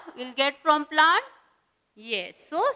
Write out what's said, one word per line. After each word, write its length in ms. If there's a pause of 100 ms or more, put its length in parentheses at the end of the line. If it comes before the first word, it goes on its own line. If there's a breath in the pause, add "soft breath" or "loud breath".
(160)
we'll 200
get 260
from 240
plant, 380 (720)
yes. 520
So 160 (120)